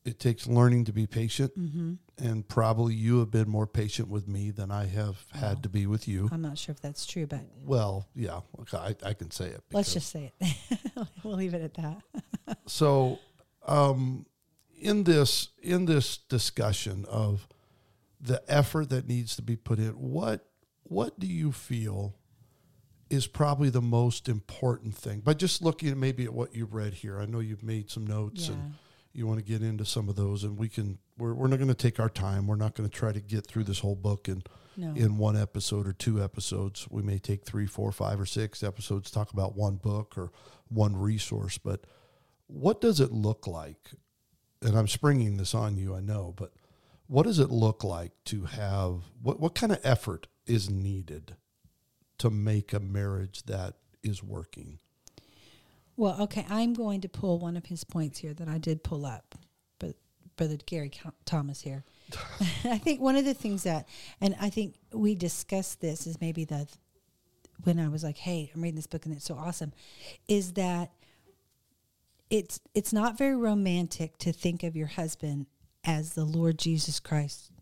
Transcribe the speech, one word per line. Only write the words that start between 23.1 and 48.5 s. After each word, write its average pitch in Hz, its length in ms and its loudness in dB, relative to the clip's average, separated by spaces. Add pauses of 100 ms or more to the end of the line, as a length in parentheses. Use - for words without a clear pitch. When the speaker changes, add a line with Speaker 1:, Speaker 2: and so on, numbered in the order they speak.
Speaker 1:
is 135 160 2
probably 143 440 4
the 123 120 4
most 120 460 2
important 113 680 -2
thing? 104 260 -8
By 151 140 4
just 175 280 0
looking 160 280 2
at 135 60 -2
maybe 131 280 0
at 117 100 -6
what 120 200 -4
you've 113 200 -6
read 104 200 -2
here, 98 260 -8
I 104 60 -4
know 113 140 -4
you've 110 220 -6
made 110 280 -4
some 110 160 -6
notes 107 420 -4
and 147 100 -6
Speaker 2:
Yeah. 147 100 -8 (460)
Speaker 1:
you 117 120 -4
wanna 110 160 0
get 110 200 -2
into 107 220 -2
some 101 240 -2
of 98 80 0
those, 101 280 0
and 104 140 -4
we 110 100 -2
can, 101 300 -4 (180)
we're, 117 180 -2
we're 131 140 2
not 131 100 4
gonna 131 160 4
take - 240 2
our 113 120 4
time. 98 360 0
We're 104 100 2
not 107 180 0
gonna 104 160 -2
try 110 220 -2
to 104 80 -2
get 104 260 -4
through 110 180 -2
this 98 160 -2
whole 101 160 0
book 101 320 0
in, 92 140 -4 (340)
Speaker 2:
No. 170 180 -4
Speaker 1:
in 107 220 4
one 107 200 4
episode 104 520 -2
or 95 40 -4
two 107 300 0
episodes. 98 680 -4
We 104 120 -4
may 98 160 -2
take 101 260 -4
three, 104 220 -4
four, 104 260 -2
five, 98 280 -2
or 98 60 -2
six - 360 -4
episodes, 101 480 -4
talk 104 220 -2
about 98 240 -2
one 101 200 2
book 104 400 -4
or 90 140 -8 (380)
one 107 280 4
resource. 104 600 0
But 98 260 -4 (640)
what 143 340 2
does 208 200 6
it 127 100 6
look 107 360 0
like? 80 440 -10 (720)
And 110 140 4
I'm 107 120 4
springing 120 500 4
this 95 160 -2
on 107 240 0
you, 95 160 -4
I 92 60 -6
know, 98 360 -4
but 90 160 -10 (540)
what 139 180 6
does 208 140 4
it 131 120 6
look 113 320 4
like 87 300 -4 (140)
to 101 180 -4
have, 95 600 -2 (180)